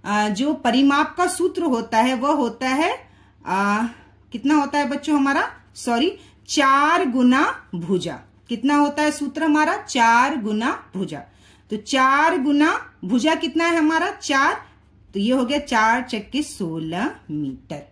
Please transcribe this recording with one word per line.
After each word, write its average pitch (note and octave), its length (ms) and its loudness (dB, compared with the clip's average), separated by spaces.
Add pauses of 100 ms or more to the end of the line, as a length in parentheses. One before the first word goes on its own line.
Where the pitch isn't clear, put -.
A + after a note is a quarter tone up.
अ, G#3 260 0
जो C4 240 -2
परिमाप C#4 600 2
का F4+ 120 0
सूत्र F4+ 360 -2
होता A3+ 340 0
है B3+ 180 2
वह C#4 180 0
होता B3+ 340 -2
है, D#4 220 0 (560)
अ, G3+ 420 0 (440)
कितना C4+ 220 0
होता C#4+ 240 2
है C#4+ 100 0
बच्चों D4 280 -2
हमारा? C#4 260 2 (340)
सॉरी, B3 360 0 (360)
चार D4 580 4
गुना B3+ 360 4 (340)
भुजा। E3+ 420 -4 (320)
कितना C4 260 0
होता D4 260 2
है D4+ 100 2
सूत्र D4+ 320 -4
हमारा? D4+ 340 2
चार B3 600 2
गुना G#3+ 320 -2 (240)
भुजा। E3+ 240 -8 (520)
तो G#3+ 80 -4
चार C#4+ 600 2
गुना D4 400 2 (260)
भुजा B3+ 320 2
कितना E4 280 -2
है E4+ 120 2
हमारा? D#4+ 360 0
चार। C#4+ 440 0 (580)
तो G3 60 -2
ये A3+ 120 0
हो C4 120 2
गया C#4+ 160 -2
चार A#3 440 2
चक्के A#3+ 380 -6
सोलह E3+ 680 -6 (200)
मीटर। C#3+ 600 -8